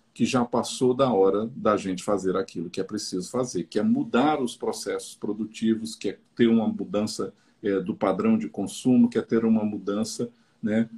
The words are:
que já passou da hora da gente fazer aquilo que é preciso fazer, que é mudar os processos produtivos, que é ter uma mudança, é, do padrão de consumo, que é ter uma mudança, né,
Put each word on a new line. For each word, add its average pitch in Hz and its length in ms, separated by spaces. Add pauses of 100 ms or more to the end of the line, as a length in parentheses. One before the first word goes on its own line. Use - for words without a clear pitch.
(140)
que 120 120
já 120 200
passou 123 480
da 127 180
hora 101 420
da 107 220
gente 90 260
fazer 92 360
aquilo 87 320
que 95 100
é 92 60
preciso 95 440
fazer, 131 360
que - 120
é 208 60
mudar 214 580
os 117 140
processos 98 580
produtivos, 110 800
que - 180
é - 60 (160)
ter 117 140
uma 113 180
mudança, 101 680 (280)
é, 98 200
do 92 120
padrão 104 440
de 107 100
consumo, 120 640
que 117 80
é 107 40
ter 113 220
uma 110 220
mudança, 104 640 (320)
né, 113 340